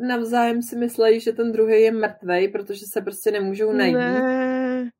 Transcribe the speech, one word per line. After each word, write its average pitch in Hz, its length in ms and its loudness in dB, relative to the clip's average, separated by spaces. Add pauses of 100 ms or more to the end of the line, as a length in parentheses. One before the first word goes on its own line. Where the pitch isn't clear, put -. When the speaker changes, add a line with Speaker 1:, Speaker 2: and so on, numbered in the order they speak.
Speaker 1:
navzájem 233 540 0
si 233 140 -10
myslejí, 226 440 2
že 226 120 -2
ten 233 200 -2
druhej 220 300 4
je 220 100 4
mrtvej, 196 560 0
protože 202 380 -8
se - 140 -6
prostě 196 300 -4
nemůžou 208 420 -2
najít. 254 220 2
Speaker 2:
Ne. 254 1040 -2